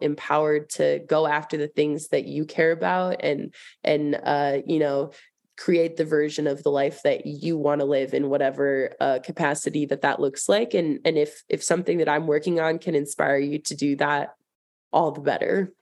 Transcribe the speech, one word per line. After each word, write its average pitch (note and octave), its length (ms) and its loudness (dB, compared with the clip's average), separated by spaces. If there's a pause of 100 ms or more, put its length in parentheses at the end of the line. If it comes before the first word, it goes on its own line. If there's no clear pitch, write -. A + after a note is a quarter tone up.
empowered D3+ 720 0
to C#3+ 360 0
go D#3 200 2
after D3+ 280 -2
the D3+ 120 -2
things D3+ 400 -2
that C#3+ 180 0
you D3 180 -4
care D#3+ 280 2
about F3+ 520 0
and, D3 300 -2 (300)
and, D3 400 2
uh, C#3+ 420 0
you D#3+ 140 0
know, C#3+ 320 0 (440)
create E3 420 0
the D#3+ 80 0
version D3+ 420 0
of C#3+ 160 -2
the C#3+ 80 2
life C#3+ 320 0
that - 240 2
you D3 280 -4
wanna D3 300 2
live C3+ 300 0
in C#3+ 140 0
whatever, C#3 680 0
uh, C3+ 240 0
capacity D3+ 600 -2
that C#3 160 -4
that C#3+ 180 0
looks C#3 300 -2
like. A3 240 2
And, E3 320 0
and D#3+ 100 2
if, D3+ 320 -2
if D3+ 160 -2
something F3 360 0
that D#3 100 2
I'm D3+ 160 0
working D3+ 340 0
on D#3+ 200 0
can E3+ 160 -2
inspire C#3+ 420 0
you C#3+ 220 -2
to D3+ 160 -6
do C#3+ 220 0
that, D3 380 0 (560)
all E3 200 2
the D3 100 -12
better. D3+ 500 0 (100)